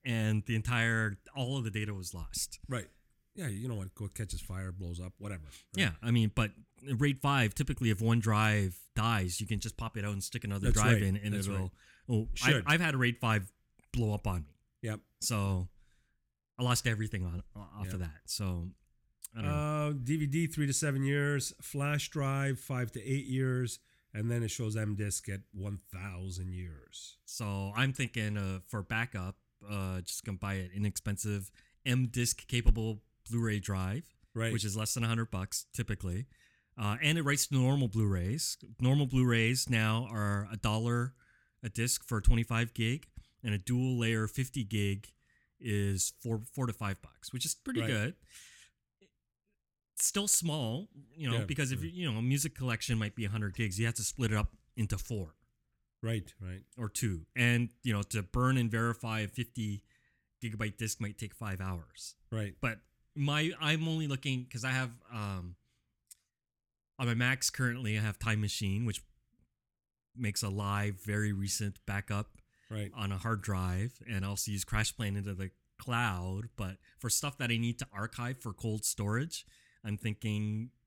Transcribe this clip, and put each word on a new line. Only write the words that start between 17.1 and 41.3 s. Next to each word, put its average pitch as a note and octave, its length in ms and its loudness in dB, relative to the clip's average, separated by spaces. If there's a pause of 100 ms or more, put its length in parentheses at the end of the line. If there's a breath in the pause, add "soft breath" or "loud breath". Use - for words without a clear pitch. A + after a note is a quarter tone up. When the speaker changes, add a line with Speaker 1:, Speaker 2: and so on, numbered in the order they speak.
Speaker 1:
on, F2 180 -4 (140)
off G2+ 300 -10
Speaker 2:
Yep. F#2 80 -6
Speaker 1:
of F#2 60 -4
that. D#2+ 260 -6
So F2+ 420 -2 (680)
I A2 60 -8
don't C#3+ 80 0
know. D3 60 2
Speaker 2:
Uh, D3+ 360 0 (120)
D D3 140 2
V D3+ 80 0
D, D#3 200 2
three D3+ 200 0
to C#3 60 0
seven C3+ 300 0
years. C#3+ 580 2
Flash C#3+ 500 -2
drive, C3+ 500 0
five B2 320 -4
to A2+ 100 -8
eight C3+ 240 -2
years. B2+ 520 0 (380 soft breath)
And A2 140 -2
then A#2+ 140 0
it G#2+ 80 -2
shows A2 240 -4
M G#2+ 180 -2
disc G2+ 340 -4
at G2 120 -6 (120)
one G2+ 280 -6 (120)
thousand F#2 640 -8
years. - 680 -12
Speaker 1:
So G2 500 -4
I'm C3 180 4
thinking, A2 440 -2
uh, F#2+ 320 -2
for G#2+ 160 -2
backup, G#2+ 500 -4 (340)
uh, F#2+ 340 -2
just - 220 -8
gonna G2 140 -6
buy G2 160 -4
an F#2 180 -4
inexpensive G2+ 800 -2 (340 soft breath)
M B2+ 220 4
disc A#2+ 400 0
capable A2+ 560 4 (260)
Blu-ray A2+ 300 2
drive, G2 460 -2 (300)
Speaker 2:
Right. A2+ 180 0
Speaker 1:
which A2 120 0
is G2+ 120 -2
less A2 180 -2
than A#2 80 0
a A#2 60 2
hundred A2+ 240 0
bucks - 400 -4
typically. G#2 540 -4 (520 soft breath)
Uh, G#2 240 0
and D3+ 160 4
it D#3+ 40 0
writes C#3+ 240 2
to C#3+ 80 -2
normal C3 340 6
Blu-rays. G2+ 720 2 (220)
Normal C3+ 260 6
Blu-rays B2 640 4
now A2+ 400 4
are G#2 420 0
a A2 60 -8
dollar A#2+ 560 0 (500 soft breath)